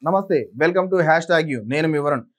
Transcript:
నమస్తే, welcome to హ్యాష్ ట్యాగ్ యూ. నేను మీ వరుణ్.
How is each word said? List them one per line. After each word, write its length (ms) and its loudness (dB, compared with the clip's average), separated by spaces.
నమస్తే, 420 0
welcome 320 0
to 100 2
హ్యాష్ 220 2
ట్యాగ్ 260 0
యూ. 160 -4
నేను 220 0
మీ 100 0
వరుణ్. 240 -2